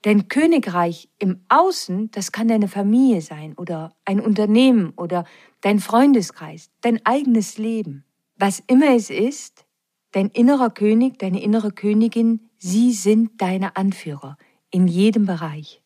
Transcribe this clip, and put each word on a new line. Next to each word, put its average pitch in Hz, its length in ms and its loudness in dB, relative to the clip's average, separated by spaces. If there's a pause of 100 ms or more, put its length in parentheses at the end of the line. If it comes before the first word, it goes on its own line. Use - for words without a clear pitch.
Dein 208 240 2
Königreich 208 880 -2
im 185 320 -4
Außen, 233 640 0
das 196 200 -10
kann 226 160 -2
deine 214 200 2
Familie 208 540 2
sein 156 340 -14
oder 165 400 -12 (100)
ein 196 140 -2
Unternehmen 214 760 2
oder 175 300 -6 (360)
dein 202 180 0
Freundeskreis, 214 920 0 (120)
dein 233 240 -2
eigenes 240 520 0
Leben. 214 460 -8 (320)
Was 196 320 -2
immer 262 280 4
es 220 140 0
ist, - 560 -6 (460)
dein 196 160 0
innerer 247 440 2
König, 226 480 0
deine 190 220 -4
innere 214 300 -2
Königin, 220 840 -2
sie 220 340 0
sind 214 500 0
deine 185 360 -4
Anführer 165 600 -6 (340)
in 185 160 2
jedem 202 380 2
Bereich. 160 600 -8